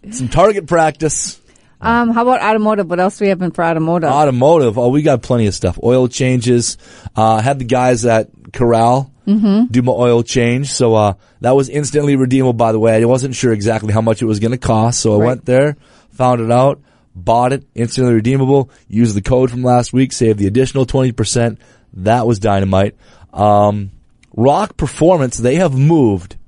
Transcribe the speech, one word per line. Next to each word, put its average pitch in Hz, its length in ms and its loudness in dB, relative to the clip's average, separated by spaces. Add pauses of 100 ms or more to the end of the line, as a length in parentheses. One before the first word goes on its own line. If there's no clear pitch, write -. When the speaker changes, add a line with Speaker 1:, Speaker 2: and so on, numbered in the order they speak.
(120)
Speaker 1:
Some 131 180 -8
target 190 380 0
practice. 156 720 -2 (420)
Speaker 2:
Um, 233 300 0
how 233 120 0
about 247 180 0
automotive? 214 480 0
What 175 100 -4
else 185 180 -2
do 208 80 -2
we 196 40 2
have 185 120 -2
in 175 100 -4
for 175 120 -4
automotive? 165 460 0
Speaker 1:
Automotive. 135 680 2
Oh, 123 120 2
we 143 120 2
got 143 200 0
plenty 117 260 0
of 95 80 -2
stuff. - 260 -4
Oil 127 260 2
changes. 123 720 -2 (380)
Uh, 110 260 2
had 139 180 -2
the 127 60 -8
guys 123 400 0
at 113 240 0 (240)
Corral 120 580 0 (160)
Speaker 2:
Mm-hmm. 208 380 2
Speaker 1:
do 123 180 -2
my 123 80 0
oil 120 320 2
change. 123 480 -2
So, 117 240 2
uh, 104 180 2 (280)
that 120 140 0
was 139 140 0
instantly 147 460 -2
redeemable, 131 380 0
by 113 180 0
the 110 80 0
way. 110 200 2
I 117 60 2
wasn't 127 300 0
sure 120 180 0
exactly 107 400 -2
how 110 80 0
much 113 220 -2
it - 20 -2
was 107 140 -2
gonna 113 180 -2
cost. 113 440 0
So 110 120 0
I 104 60 2
Speaker 2:
Right. 110 80 2
Speaker 1:
went 127 180 -4
there, 139 320 0 (360)
found 127 280 0
it 113 100 -2
out, 139 300 2 (340)
bought 120 380 0
it, 135 100 -8 (120)
instantly 120 400 0
redeemable, 131 560 0 (160)
used 110 280 0
the 104 60 -2
code 123 300 0
from 123 100 -8
last 123 320 0
week, 131 200 0
saved 110 260 0
the 98 80 0
additional 127 400 0
twenty 131 240 -2
percent. 117 480 -4 (340)
That 110 320 0
was 117 140 0
dynamite. 98 560 0 (360)
Um, 104 600 0 (440)
Rock 143 420 0
Performance, 156 600 0
they 123 200 0
have 170 200 0
moved. 131 580 2 (120)